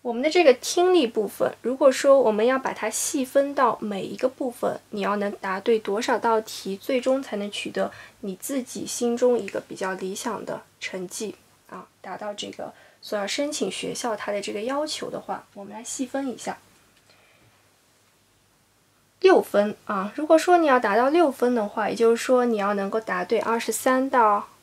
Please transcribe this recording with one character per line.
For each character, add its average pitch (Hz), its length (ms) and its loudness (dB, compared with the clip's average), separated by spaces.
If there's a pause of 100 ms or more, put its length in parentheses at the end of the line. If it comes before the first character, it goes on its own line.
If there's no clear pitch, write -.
我 247 120 -4
们 233 80 -2
的 294 80 2
这 349 140 4
个 269 100 8
听 359 400 2
力 311 140 4
部 214 200 -2
分， - 240 -2 (120)
如 240 120 -2
果 277 160 6
说 277 300 6
我 226 100 4
们 208 140 2
要 262 140 2
把 - 120 -4
它 - 160 -6
细 - 380 -2
分 277 300 0
到 262 260 2
每 202 220 -6
一 - 120 -8
个 254 140 -2
部 262 220 -6
分， - 280 -4 (120)
你 208 100 -6
要 196 140 0
能 208 160 -2 (100)
答 190 180 -4
对 226 200 2
多 208 200 -2
少 247 200 0
道 226 220 2
题， 196 360 -10
最 262 240 -2
终 262 220 0
才 - 140 -8
能 202 120 -6
取 - 220 -8
得 196 200 -4 (280)
你 190 160 -8
自 269 260 -6
己 208 240 -10
心 240 320 -2
中 247 180 4
一 214 120 -4
个 208 120 -6
比 - 160 -12
较 190 180 -4
理 185 200 -6
想 220 320 -8
的 - 160 -8 (180)
成 185 280 -8
绩 214 260 -10 (380)
啊， 185 160 -18 (140)
达 190 140 -12
到 208 200 -10
这 202 160 -12
个 - 200 -12 (300)
所 - 160 -6
要 202 80 -4
申 285 260 -4
请 208 200 -4
学 - 240 -8
校 233 200 -4
它 208 160 -8
的 202 80 -4
这 208 140 -8
个 208 80 -6
要 277 240 -4
求 - 240 -8
的 - 100 -8
话， - 360 -10
我 202 80 -16
们 202 100 -16
来 220 100 -16
细 254 220 -6
分 269 240 -6
一 - 80 -10
下。 - 220 -10 (2500)
六 349 200 8
分 208 340 0 (100)
啊， 208 300 -4
如 302 120 -4
果 320 100 8
说 349 220 6
你 330 80 4
要 254 120 6
达 208 160 0
到 247 140 4
六 320 220 4
分 247 240 0
的 214 120 0
话， 208 220 -4
也 190 60 -4
就 226 200 4
是 233 80 -8
说 247 220 4
你 233 120 0
要 202 180 0
能 196 160 -2
够 220 80 -2
答 190 260 -4
对 214 140 0
二 226 200 0
十 233 120 -4
三 262 360 0
到 214 400 4 (160)